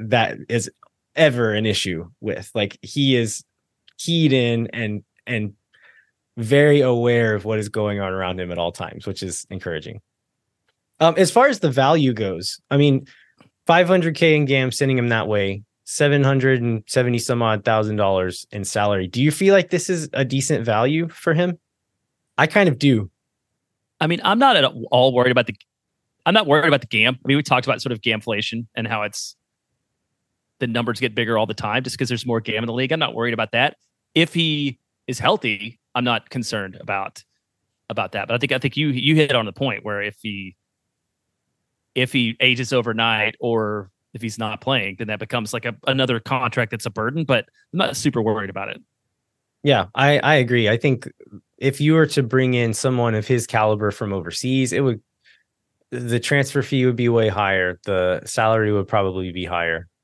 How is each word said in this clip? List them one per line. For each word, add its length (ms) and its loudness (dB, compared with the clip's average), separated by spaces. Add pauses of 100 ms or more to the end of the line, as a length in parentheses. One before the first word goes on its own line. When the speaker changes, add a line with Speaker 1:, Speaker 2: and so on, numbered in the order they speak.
Speaker 1:
that 280 0 (100)
is 240 -4 (440)
ever 380 4
an 120 0
issue 440 -4 (120)
with. 340 -8
Like, 260 -2
he 340 0
is 280 -2 (540)
keyed 360 2
in 400 2
and, 300 -6 (240)
and 260 -4 (840)
very 440 4
aware 540 2
of 100 -6
what 140 -2
is 100 -8
going 300 -2
on 140 -4
around 260 -4
him 120 -6
at 60 -6
all 140 -2
times, 340 -12
which 160 -8
is 280 -8
encouraging. 520 -10 (960)
Um, 180 4
as 140 4
far 160 6
as 120 0
the 100 0
value 440 2
goes, 480 -6 (100)
I 60 2
mean, 300 4 (600)
five 200 6
hundred 280 2
K 200 4
in 100 2
gam, 260 2
sending 260 0
him 120 0
that 180 0
way, 360 -2 (200)
seven 400 2
hundred 380 2
and 260 -2
seventy 300 0
some 240 -2
odd 240 0
thousand 300 2
dollars 560 0
in 140 -8
salary. 420 0
Do 140 -4
you 100 4
feel 220 4
like 180 4
this 180 -2
is 240 -4
a 100 -2
decent 400 -2
value 460 0
for 240 -2
him? 240 0 (800)
I 100 4
kind 220 4
of 80 0
do. 320 2 (880)
Speaker 2:
I 80 0
mean, 160 0
I'm 160 0
not 160 6
at 100 6 (240)
all 240 4
worried 180 4
about 140 4
the, 100 -8 (720)
I'm 80 2
not 140 4
worried 200 4
about 140 4
the 60 -14
gam. 360 0
I 40 -4
mean, 100 2
we 60 0
talked 240 0
about 160 -2
sort 80 -4
of 100 -6
gamflation 720 -4
and 140 -6
how 160 -4
it's, 320 -10 (1200)
the 80 -2
numbers 340 -2
get 140 -2
bigger 240 0
all 80 2
the 80 -10
time 300 -4
just 160 -10
'cause 100 -2
there's 160 -6
more 160 -2
gam 220 -6
in 40 -6
the 60 -6
league. 180 -2
I'm 80 -2
not 140 -2
worried 220 -4
about 160 -4
that. 260 0 (380)
If 180 2
he 460 -2 (260)
is 140 -8
healthy, 600 -4 (140)
I'm 100 -2
not 280 -2
concerned 480 -8
about, 440 -8 (680)
about 220 -6
that. 140 -6
But 60 -4
I 60 -2
think, 120 -2
I 60 0
think 180 -4
you, 120 -2
you 280 0
hit 200 2
on 100 0
the 80 -8
point 320 -4
where 160 -4
if 200 -8
he, 340 -10 (1400)
if 180 0
he 280 0
ages 340 0
overnight 640 -2
or 520 -4 (220)
if 80 -12
he's 180 -8
not 220 -8
playing, 360 -2
then 100 -8
that 120 -6
becomes, 340 -6
like, 120 -8
a, 100 -6 (100)
another 340 0
contract 520 -4
that's 140 -10
a 40 -4
burden, 340 -4
but 220 0 (260)
I'm 60 -6
not 180 -2
super 260 0
worried 280 -2
about 200 -10
it. 120 -14 (840)
Speaker 1:
Yeah, 300 2
I, 260 4
I 160 4
agree. 340 2
I 80 2
think 300 0 (500)
if 220 -2
you 140 4
were 140 6
to 160 0
bring 300 2
in 200 0
someone 400 0
of 140 -2
his 180 0
caliber 460 0
from 200 -6
overseas, 640 -2
it 60 0
would, 220 0 (920)
the 280 -4
transfer 440 0
fee 220 0
would 100 2
be 140 2
way 180 4
higher. 560 0
The 420 0
salary 480 2
would 140 0
probably 440 -2
be 140 -6
higher. 420 -4 (160)